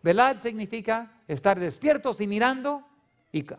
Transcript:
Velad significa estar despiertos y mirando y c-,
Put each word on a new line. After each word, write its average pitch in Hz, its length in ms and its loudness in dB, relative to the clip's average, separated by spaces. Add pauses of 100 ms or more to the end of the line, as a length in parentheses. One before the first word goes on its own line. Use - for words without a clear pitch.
Velad 233 340 4
significa 220 880 -6
estar 185 320 2
despiertos 240 640 0
y 214 60 -2
mirando 262 600 -2 (460)
y 151 100 -4
c-, - 160 -14